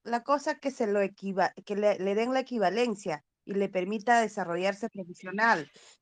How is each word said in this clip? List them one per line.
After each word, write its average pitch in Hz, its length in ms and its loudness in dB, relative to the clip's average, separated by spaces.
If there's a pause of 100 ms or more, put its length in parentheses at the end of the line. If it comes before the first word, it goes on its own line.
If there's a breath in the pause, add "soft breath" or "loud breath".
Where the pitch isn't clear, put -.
la 240 200 -4
cosa 294 360 0
que 277 100 -4
se 240 160 -2
lo 202 160 2
equiva-, 190 520 0 (120)
que 208 100 -6
le, 208 220 2
le 190 160 0
den 233 200 0
la 262 80 2
equivalencia 208 840 0 (220)
y 196 100 -6
le 196 120 2
permita 208 540 2
desarrollarse 196 680 -2
profesional. 185 840 -2 (300 soft breath)